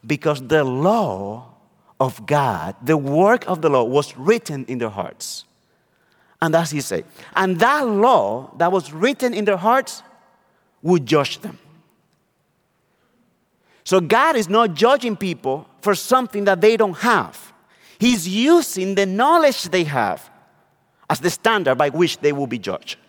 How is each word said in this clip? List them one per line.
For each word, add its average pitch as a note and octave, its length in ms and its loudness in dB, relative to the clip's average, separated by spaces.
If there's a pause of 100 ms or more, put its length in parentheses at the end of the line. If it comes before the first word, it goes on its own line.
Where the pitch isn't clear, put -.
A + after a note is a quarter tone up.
Because C#3+ 400 -4
the D3+ 160 2
law B2+ 840 -2 (500)
of A#2+ 260 -4
God, G2 560 -2
the D3 160 0
work D#3+ 520 2
of D#3+ 140 -4
the D#3+ 60 2
law, C3 140 2
was C3 340 -2
written D3 500 -2
in B2+ 120 -6
their A#2 100 -4
hearts. - 560 -10 (960)
And D#3+ 140 0
that's E3 160 2
he D3 100 -6
said. F2+ 240 -6 (300)
And F#3 240 0
that C4+ 280 2
law F#3 720 2
that E3+ 120 2
was E3 220 -2
written A#3+ 420 -2
in G#3 100 -4
their G3 120 2
hearts A#3 480 -2 (800)
would E3 220 2
judge C#3+ 360 0
them. - 180 -16 (2250)
So F#3 180 2
God C4 360 2
is G3+ 120 -2
not G#3+ 260 2
judging A#3 420 2
people D3 520 -6 (140)
for G#3 140 2
something A#3 480 -2
that F#3+ 160 2
they A3 160 6
don't G3+ 220 0
have. - 540 -2 (460)
He's G#3 300 0
using G#3 680 2
the G3 100 2
knowledge C#4 600 2
they F3+ 200 -2
have A#2 460 -4 (800)
as - 100 -2
the E3 80 -2
standard E3+ 480 0
by C#3+ 140 2
which D#3+ 280 0
they D3 140 0
will C#3+ 140 -4
be A#2 120 -6
judged. - 380 -10 (120)